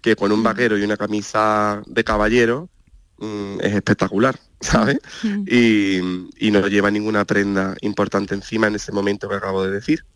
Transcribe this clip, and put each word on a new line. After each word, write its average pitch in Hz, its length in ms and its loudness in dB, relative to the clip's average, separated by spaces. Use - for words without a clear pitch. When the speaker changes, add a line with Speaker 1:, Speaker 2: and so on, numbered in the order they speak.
Speaker 1:
que 110 140 2
con 101 160 0
un 107 80 2
Speaker 2:
Mm. 113 40 0
Speaker 1:
vaquero 110 340 0
y 101 60 0
una 104 140 -2
camisa 104 880 0
de 117 180 -2
caballero, 117 680 2
mm, 104 420 -8
es 101 120 0
espectacular, 101 680 0
<laughs> - 120 -20
¿sabes? 220 380 2
Speaker 3:
Mm. 208 240 -2
Speaker 1:
Y, 98 1000 2
y 107 40 4
no 98 160 4
lleva 101 240 2
ninguna 104 340 0
prenda 98 560 0
importante 101 540 -2
encima 110 320 -2
en 104 80 -2
ese - 160 -10
momento 101 380 -2
que 101 60 -4
acabo 95 280 -2
de 95 80 -2
decir. 113 340 -2